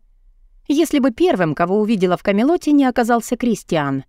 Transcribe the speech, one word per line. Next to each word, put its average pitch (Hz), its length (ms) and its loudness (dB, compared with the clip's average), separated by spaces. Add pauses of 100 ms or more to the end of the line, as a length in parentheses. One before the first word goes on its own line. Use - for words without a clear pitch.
(680)
если 294 300 0
бы 262 120 2
первым, 202 440 0
кого 185 260 0
увидела 190 360 0
в - 60 -8
Камелоте, 277 500 0
не 285 120 4
оказался 240 520 0
Кристиан. 151 720 -2